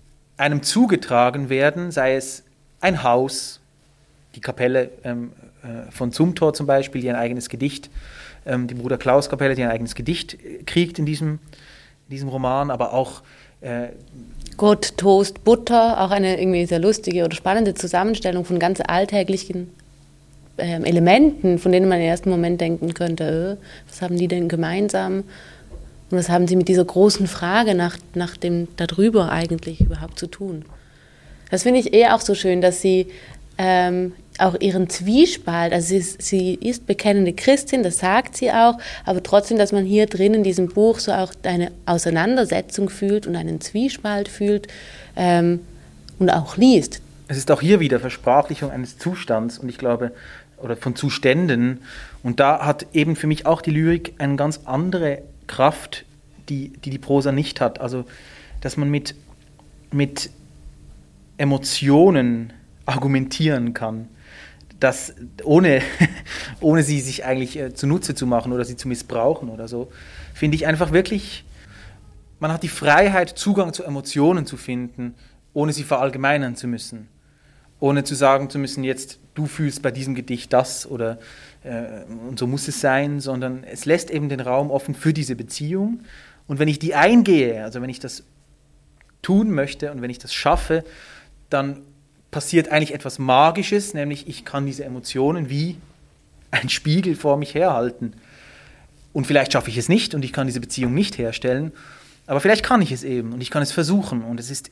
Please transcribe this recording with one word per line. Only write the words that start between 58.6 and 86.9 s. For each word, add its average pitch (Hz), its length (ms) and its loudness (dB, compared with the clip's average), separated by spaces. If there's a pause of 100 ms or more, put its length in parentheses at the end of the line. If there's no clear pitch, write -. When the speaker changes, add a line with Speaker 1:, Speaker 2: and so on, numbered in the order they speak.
Speaker 1:
dass 139 160 -6
man 143 120 0
mit, 147 240 -4 (760)
mit 143 400 -2 (1080)
Emotionen 139 1200 4 (320)
argumentieren 135 880 0
kann, 113 340 -8 (720)
dass - 340 0 (300)
ohne, 151 380 6 (380)
<laughs> - 400 -14
ohne 160 220 4
sie 143 180 0
sich 127 240 -8
eigentlich, 131 340 -4
äh, 127 160 -8
zunutze 147 400 -2
zu 127 120 -4
machen 123 260 0
oder 123 120 -2
sie 120 120 -10
zu - 120 -10
missbrauchen 120 600 -2
oder 113 200 -12
so, 120 220 -10 (440)
finde 156 220 0
ich 151 100 -4
einfach 160 260 0
wirklich, 190 520 -2 (920)
man 156 140 -4
hat 160 100 -6
die 170 60 -6
Freiheit, 175 600 4
Zugang 190 420 -2
zu 180 120 -10
Emotionen 147 600 0
zu 135 100 -12
finden, 123 580 -10 (400)
ohne 147 180 0
sie 147 120 -8
verallgemeinern 135 720 0
zu 123 120 -8
müssen. 113 400 -10 (720)
Ohne 139 240 2
zu 143 100 -6
sagen 135 360 4
zu 143 80 -6
müssen, 135 260 -6
jetzt, 131 340 -6 (160)
du 151 120 -4
fühlst 143 360 -4
bei 135 80 0
diesem 131 240 -6
Gedicht 123 380 -6
das 127 340 0
oder, 117 320 -6 (440)
äh, 113 420 -12 (240)
und 131 100 -12
so 127 80 -4
muss 139 220 -4
es 147 120 -8
sein, 143 400 0
sondern 131 440 -6
es - 200 -16
lässt 165 260 0
eben 147 180 -4
den 135 120 -4
Raum 135 300 0
offen 139 240 -4
für 156 180 0
diese 135 240 -6
Beziehung. 185 640 -6 (460)
Und 139 120 -4
wenn 151 100 2
ich 147 100 0
die 156 160 -4